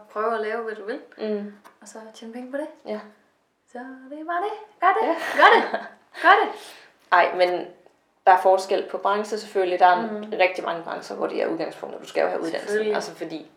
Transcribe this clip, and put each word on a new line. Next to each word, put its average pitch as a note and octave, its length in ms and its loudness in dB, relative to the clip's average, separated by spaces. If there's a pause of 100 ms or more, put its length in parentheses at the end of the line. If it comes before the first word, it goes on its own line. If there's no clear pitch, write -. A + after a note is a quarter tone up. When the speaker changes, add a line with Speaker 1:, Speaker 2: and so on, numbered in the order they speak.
(120)
Speaker 1:
prøve A3+ 240 -2
at G#3+ 60 -4
lave, A3 220 -4
hvad A3 120 -8
du G3 100 -14
vil, B3+ 160 -8 (160)
Speaker 2:
Mm. G#3 360 -4 (280)
Speaker 1:
og G#3+ 60 -20
så - 120 -18 (160)
tjene A3+ 180 -16
penge B3 180 -12
på C#4 60 -6
det. D4+ 100 -6 (180)
Speaker 2:
Ja. G#3+ 140 -8 (720)
Speaker 1:
Så B3 60 -16 (320)
det D4 100 -12
er D#4 60 -12
bare F4 180 -4
det. G#4 80 -4 (300)
Gør F#4 200 4
det. C4 60 2
Speaker 2:
Ja. E4 80 0 (220)
Speaker 1:
Gør F#4 240 8
det. - 180 -4 (420)
Gør D#4+ 80 6 (160)
det. - 60 -6 (600)
Speaker 2:
Ej, E3+ 240 4
men F3+ 320 0 (600)
der G3 40 8
er F3 60 8
forskel F#3+ 540 2
på - 60 -8
brancher G#3 400 -2
selvfølgelig. F3+ 420 -2
Der F#3 60 8
er F3+ 160 6
Speaker 1:
Mm. A3 380 -8
Speaker 2:
rigtig F3+ 240 0
mange E3+ 200 -6
brancher, - 320 -10
hvor E3 120 -4
det - 140 -4
er - 60 0
udgangspunktet, - 540 -8
du - 60 -16
skal D#3+ 140 -2
jo D#3 60 2
have F3+ 140 -4
uddannelse. E3 260 -6
Speaker 1:
Selvfølgelig. G#3+ 280 -2
Speaker 2:
Altså E3+ 200 -6
fordi, D#3+ 420 -12